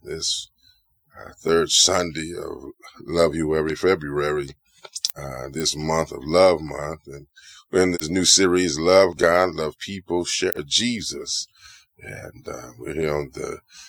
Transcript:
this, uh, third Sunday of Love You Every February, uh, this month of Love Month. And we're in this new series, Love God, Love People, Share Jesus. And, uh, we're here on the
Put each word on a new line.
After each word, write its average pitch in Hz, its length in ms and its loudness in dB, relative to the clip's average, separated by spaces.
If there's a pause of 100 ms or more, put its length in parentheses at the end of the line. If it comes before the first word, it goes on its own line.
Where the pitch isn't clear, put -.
this, - 480 -6 (680)
uh, - 220 -18
third 82 320 2
Sunday 85 680 0
of - 360 -12 (340)
Love 82 280 2
You 78 200 0
Every 78 220 0
February, 73 800 -2 (600)
uh, 67 360 -12
this 78 240 -2
month 78 340 -2
of 67 140 -12
Love 87 360 6
Month. 76 460 -8
And 69 220 -16 (420)
we're 92 120 4
in 92 100 4
this 85 160 -6
new 90 160 0
series, 90 540 4
Love 90 400 6
God, 87 360 4
Love 78 240 -6
People, 87 460 -4
Share - 280 -2 (140)
Jesus. - 800 -4 (520)
And, - 500 -16
uh, - 280 -14
we're - 180 -10
here 78 200 -2
on 71 200 -4
the - 260 -10 (280)